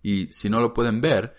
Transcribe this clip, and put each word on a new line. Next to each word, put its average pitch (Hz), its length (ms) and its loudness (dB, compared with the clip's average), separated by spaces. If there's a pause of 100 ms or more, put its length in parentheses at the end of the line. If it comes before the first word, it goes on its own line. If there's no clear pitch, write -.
y, 98 300 -2
si - 180 -4
no 113 100 2
lo 120 140 0
pueden 117 260 0
ver, 120 380 0